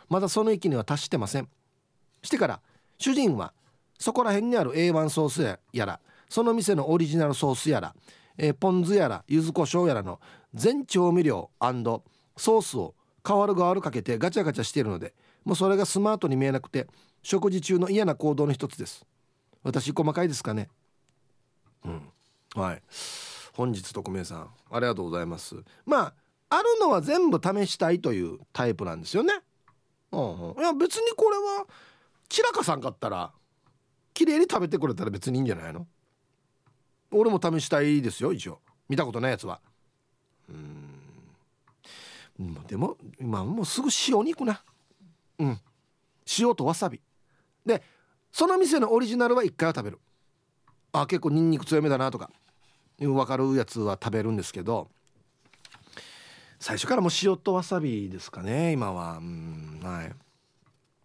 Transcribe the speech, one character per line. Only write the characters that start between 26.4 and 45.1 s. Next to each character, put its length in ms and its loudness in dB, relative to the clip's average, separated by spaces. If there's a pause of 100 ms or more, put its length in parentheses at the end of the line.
あ 120 2
る 40 2 (160)
の 80 4
は 120 4
全 280 2
部 120 2
試 240 0
し 120 -4
た 140 2
い 100 2
と 100 0
い 140 -2
う 140 -8 (120)
タ 160 -2
イ 80 0
プ 80 -8
な 120 -6
ん 60 -10
で 60 -14
す 80 -4
よ 80 2
ね。 120 2 (760)
う 60 -6
ん 340 -4
う 40 -12
ん。 40 -8
い 40 -2
や、 100 2
別 240 0
に 180 0
こ 140 4
れ 80 2
は、 280 -4 (640)
散 160 2
ら 80 2
か 140 -2
さ 100 0
ん 60 -6
か 80 -6
っ 100 -12
た 100 -4
ら、 220 -6 (840)
綺 120 2
麗 120 4
に 120 4
食 100 0
べ 80 0
て 100 0
く 80 -2
れ 80 0
た 120 -6
ら 40 -2
別 220 -6
に 60 0
い 20 0
い 40 0
ん 20 0
じ 80 0
ゃ 20 -10
な 140 -12
い 40 -8
の？ 140 -12 (1200)
俺 180 6
も 120 2
試 200 2
し 80 -4
た 120 4
い 200 4
で 100 -2
す 100 -8
よ、 120 0
一 160 -10
応。 100 -16 (300)
見 80 -2
た 80 2
こ 80 -8
と 80 -4
な 80 0
い 20 0
や 60 -2
つ 100 -10
は。 140 -12 (880)
う 20 -18
ー 40 -16
ん。 440 -18 (1500)
ま 120 -16
あ、 20 -20
で 80 -10
も、 220 -4 (200)
今 280 -4
も 160 -4
う 40 -2
す 160 -4
ぐ 60 0 (220)
塩 160 4
に 80 -2
行 100 -8
く 20 -2
な。 160 -2 (800)